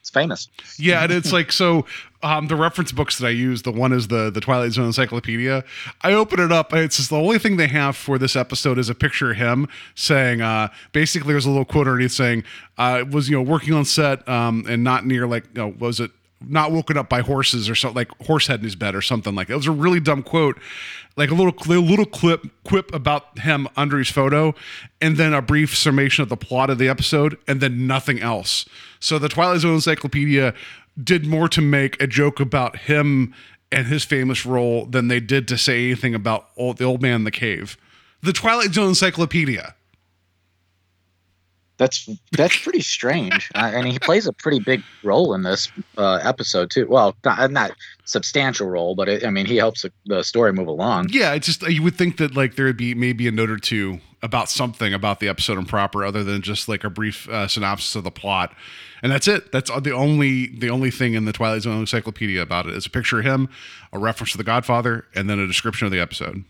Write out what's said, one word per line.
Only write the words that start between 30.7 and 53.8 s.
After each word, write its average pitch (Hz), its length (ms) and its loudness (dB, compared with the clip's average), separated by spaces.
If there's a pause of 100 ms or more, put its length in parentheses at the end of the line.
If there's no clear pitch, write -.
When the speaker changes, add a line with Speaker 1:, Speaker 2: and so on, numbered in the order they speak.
Speaker 2:
did 156 240 2
more 160 240 2
to 165 120 2
make 139 400 2
a 139 60 2
joke 143 320 2
about 127 400 0
him 143 540 2 (380)
and 123 160 0
his 147 160 0
famous 131 420 0
role 120 400 0
than 123 220 0
they 123 120 2
did 120 300 0
to 123 80 0
say 123 280 2
anything 123 300 0
about 101 320 -2 (100)
old, 123 200 -2
the 127 80 0
old 127 160 0
man 127 140 4
in 110 100 2
the 107 60 -2
cave. 104 460 -4 (440)
The 175 120 0
Twilight 226 400 2
Zone 202 160 4
Encyclopedia. 160 840 0 (2000)
Speaker 1:
That's, 131 320 0 (240)
that's 156 280 2
pretty 359 200 0
strange. - 760 -2
I, 110 140 0
and 123 180 -2
he 127 120 -2
plays 202 280 2
a 123 60 -4
pretty 143 260 0
big 123 240 0 (180)
role 110 320 2
in 92 100 -2
this, 95 280 -2 (260)
uh, 95 240 2
episode 110 480 0
too. 127 200 2
Well, 113 340 6
not, 127 280 2
not 113 200 0 (320)
substantial 113 640 -2
role, 90 280 -2
but 95 120 0
it, 104 160 -2
I 113 60 -2
mean, 98 160 0
he 117 100 0
helps 110 280 2
the, 95 100 -10 (120)
the 95 180 -2
story 117 280 2
move 92 160 -2
along. 87 440 0
Speaker 2:
Yeah, 208 240 2
it's 147 120 -4
just, 165 140 -2
you 165 220 0
would 170 140 2
think 175 200 0
that, 143 180 -2
like, 135 200 0
there 135 100 0
would 127 100 2
be 120 200 -4
maybe 120 340 0
a - 20 -2
note 110 180 0
or 110 80 -4
two 98 440 -4 (200)